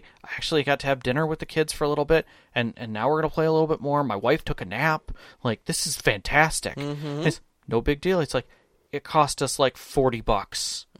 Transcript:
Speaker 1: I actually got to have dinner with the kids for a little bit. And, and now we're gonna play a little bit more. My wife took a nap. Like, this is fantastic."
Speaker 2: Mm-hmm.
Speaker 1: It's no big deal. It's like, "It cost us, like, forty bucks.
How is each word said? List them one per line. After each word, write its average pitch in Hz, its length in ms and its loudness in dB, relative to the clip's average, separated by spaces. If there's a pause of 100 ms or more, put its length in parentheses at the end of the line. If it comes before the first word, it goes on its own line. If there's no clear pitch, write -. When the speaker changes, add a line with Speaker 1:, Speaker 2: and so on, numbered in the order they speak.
(240)
Speaker 1:
I - 120 -16
actually 156 260 0
got 139 180 2
to 143 60 -8
have 135 160 0
dinner 139 240 0
with 156 140 -4
the - 40 -10
kids 156 280 -2
for - 120 -6
a 147 40 2
little 147 180 0
bit. 160 180 4 (300)
And, 117 220 0
and 113 180 -10
now 113 160 0
we're 156 100 2
gonna 156 140 0
play 160 120 2
a 160 60 4
little 160 140 4
bit 156 140 0
more. 143 240 0
My 113 120 -2
wife 120 280 2
took - 160 -4
a - 40 -8
nap. 143 460 -2 (320)
Like, 110 240 -2
this - 220 -2
is 143 80 -6
fantastic." 143 800 0
Speaker 2:
Mm-hmm. 147 500 -4
Speaker 1:
It's 156 140 0 (260)
no 117 140 0
big 143 200 0
deal. 180 200 2
It's 143 120 -2
like, 127 140 -2 (460)
"It 147 100 -6
cost - 400 2
us, - 160 0
like, 131 180 4
forty 131 440 0
bucks. - 680 -2 (140)